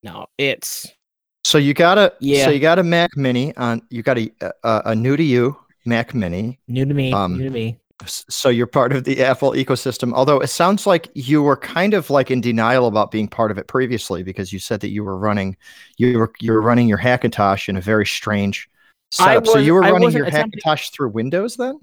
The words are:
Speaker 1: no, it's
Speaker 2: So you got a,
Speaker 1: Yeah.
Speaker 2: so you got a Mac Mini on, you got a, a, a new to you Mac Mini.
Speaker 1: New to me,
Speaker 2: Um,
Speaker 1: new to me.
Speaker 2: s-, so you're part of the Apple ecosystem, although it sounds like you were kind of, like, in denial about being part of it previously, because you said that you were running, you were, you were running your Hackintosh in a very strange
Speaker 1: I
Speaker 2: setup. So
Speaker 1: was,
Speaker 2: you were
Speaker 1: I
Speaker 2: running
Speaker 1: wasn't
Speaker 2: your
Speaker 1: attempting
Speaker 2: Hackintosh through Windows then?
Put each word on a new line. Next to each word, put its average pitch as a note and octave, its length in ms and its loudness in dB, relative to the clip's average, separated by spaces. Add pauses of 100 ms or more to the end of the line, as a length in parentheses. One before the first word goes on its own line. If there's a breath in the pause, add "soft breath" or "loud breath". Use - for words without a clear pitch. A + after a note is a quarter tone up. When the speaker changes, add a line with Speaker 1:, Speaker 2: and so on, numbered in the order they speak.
Speaker 1:
no, E2+ 240 -16 (120)
it's - 480 -6 (580)
Speaker 2:
So - 140 4
you C#3+ 160 2
got F3 240 4
a, G3+ 220 4
Speaker 1:
Yeah. C#3 240 2
Speaker 2:
so C3+ 60 4
you C#3+ 100 2
got D#3+ 180 4
a F#3+ 60 2
Mac E3+ 320 0
Mini C3 400 -2
on, A#2+ 340 -4
you A#2 120 -10
got B2+ 160 0
a, A2+ 120 -4 (320)
a, A2 240 0
a A2 80 0
new B2 220 0
to D#3+ 80 0
you B2+ 320 0 (280)
Mac A#2 300 -2
Mini. G#2+ 540 -4
Speaker 1:
New B2+ 160 -2
to C#3+ 100 -2
me, C3 180 -2
Speaker 2:
Um, F#2 260 -2
Speaker 1:
new C3 60 -4
to C3+ 60 -6
me. A#2 280 -6 (260)
Speaker 2:
s-, - 240 -12
so - 200 -2
you're A#2+ 200 2
part C3 240 0
of C3+ 120 -2
the C3 200 0
Apple C3 280 0
ecosystem, C3 600 -4
although C3+ 280 2
it C3 80 -4
sounds F#3+ 380 0
like F3+ 280 0
you C#3+ 280 0
were C#3+ 140 4
kind F#3+ 380 -2
of, E3+ 160 -2
like, C#3 200 2
in B2+ 100 0
denial A#2+ 460 2
about G#2 240 0
being G#2+ 160 -4
part A2 240 -2
of G2+ 80 -6
it - 80 -12
previously, A#2 560 -4
because F#2 300 -10
you G2 80 -8
said G#2 200 -6
that G2+ 100 -8
you G#2 120 -6
were G2 160 -8
running, G2+ 380 -2 (400 loud breath)
you B2 220 2
were, A2+ 220 0
you A2+ 120 -2
were A2 100 4
running A#2+ 260 4
your G2+ 100 2
Hackintosh G#2+ 680 0
in G2 80 -4
a F#2+ 40 -4
very G#2 260 0
strange G2+ 600 -4 (500)
Speaker 1:
I F3+ 60 4 (100)
Speaker 2:
setup. A3 120 2
So A3 100 4
Speaker 1:
was, C#3 100 4
Speaker 2:
you E3 80 4
were F#3+ 80 6
Speaker 1:
I F#3+ 80 6
Speaker 2:
running F3+ 160 4
Speaker 1:
wasn't D#3 140 2
Speaker 2:
your C#3 80 -2
Speaker 1:
attempting - 360 -2
Speaker 2:
Hackintosh D#3 280 -2
through C#3 160 -4
Windows C3+ 480 -4
then? C4 260 -6